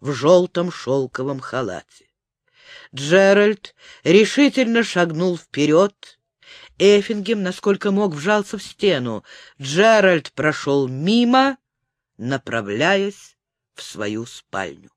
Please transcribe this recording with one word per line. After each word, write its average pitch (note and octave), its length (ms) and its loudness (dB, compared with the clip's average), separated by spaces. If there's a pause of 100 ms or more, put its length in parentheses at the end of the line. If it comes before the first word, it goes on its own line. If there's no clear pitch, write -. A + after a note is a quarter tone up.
в C#3+ 120 -6
желтом F3 600 2
шелковом C3+ 680 -6
халате. - 720 -10 (840)
Джеральд G3 840 2 (260)
решительно A3+ 800 4
шагнул F3 560 -2
вперед. D#3 560 0 (840)
Эффингем, G3+ 680 0
насколько G3 480 -2
мог, G3 220 0
вжался G3+ 440 -2
в - 60 -16
стену. B2 580 -2 (380)
Джеральд F#3 720 2
прошел C#3 560 -2
мимо, A#3+ 680 0 (600)
направляясь C3 1160 -4 (380)
в - 80 -20
свою G#2+ 420 -8
спальню. - 720 -12